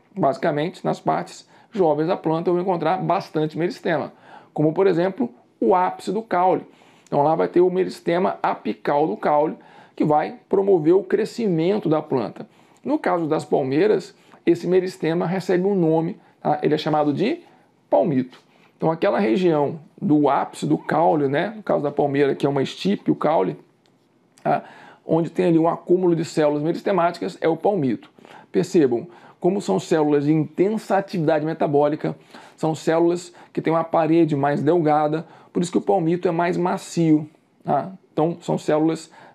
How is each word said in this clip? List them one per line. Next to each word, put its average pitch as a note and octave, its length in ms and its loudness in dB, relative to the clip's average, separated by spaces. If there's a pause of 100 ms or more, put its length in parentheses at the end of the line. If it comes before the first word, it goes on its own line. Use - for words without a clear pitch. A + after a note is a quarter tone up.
(140)
Basicamente, E3+ 720 -2
nas D#3 160 -4
partes - 480 -6 (240)
jovens D#3 340 2
da F3+ 100 -2
planta E3 360 -2
eu - 20 2
vou F3 80 0
encontrar E3+ 360 -2
bastante D#3+ 600 -4
meristema, E3 560 -4 (400)
como D#3 200 0
por F#3+ 120 2
exemplo F#3+ 420 0 (320)
o A3 140 2
ápice F#3 380 -2
do G#3 100 -4
caule. F3+ 460 0 (400)
Então C#3+ 160 0
lá D#3 100 2
vai D#3 140 0
ter F3 140 2
o F3+ 100 4
meristema F3+ 720 -2
apical - 640 -2
do G#3 100 -6
caule, D#3 400 0 (380)
que - 80 -2
vai E3 320 0 (120)
promover F#3 480 4
o G3 80 2
crescimento G3 840 0
da D3+ 100 2
planta. B2+ 480 -4 (360)
No D4+ 160 -2
caso F3 260 -2
das D3 180 -2
palmeiras, D#3 680 0 (320)
esse E3+ 220 0
meristema F3+ 580 0
recebe F3+ 400 0
um G3+ 80 0
nome, E3 460 0 (200)
tá? - 220 -2
Ele D3 140 0
é - 20 2
chamado D3+ 340 0
de G3+ 300 -2 (480)
palmito. D3+ 500 0 (380)
Então D#3+ 140 -2
aquela E3+ 260 0
região F3+ 640 0 (200)
do D3 300 2
ápice E3+ 380 -2
do D#3 100 2
caule, D#3+ 500 0
né? E3 280 -2
No G#3+ 80 -18
caso D3 180 0
da C#3+ 100 -2
palmeira, C#3+ 440 0
que - 100 -2
é C#3 40 2
uma C#3 120 0
estipe, - 480 -4
o D3+ 60 0
caule, D#3+ 420 0 (840)
tá? D#3 200 0 (400)
Onde E3 280 0
tem F#3 160 0
ali E3 100 6
um D#3+ 100 2
acúmulo F3 480 0
de D#3+ 80 0
células D3 380 0
meristemáticas, F3 800 -2
é - 60 0
o D#3+ 100 0
palmito. D#3+ 540 -2 (400)
Percebam, D3 560 2 (320)
como F#3+ 220 0
são F#3+ 160 -2
células D3 460 2
de C#3+ 80 2
intensa F#3+ 640 0
atividade D#3+ 480 -2
metabólica, D3+ 720 0 (400)
são D#3+ 180 -2
células E3+ 600 0 (180)
que - 100 -6
têm D#3+ 120 0
uma E3 100 0
parede D#3+ 540 2
mais C#3+ 260 0
delgada, D3+ 640 0 (240)
por F#3 100 -2
isso F3 80 -4
que - 80 -2
o - 40 -2
palmito F3 480 0
é - 20 0
mais E3+ 240 -2
macio, E3+ 760 0 (320)
tá? D3+ 300 -2 (220)
Então, E3+ 260 0
são - 180 -4
células D#3+ 540 -2 (240)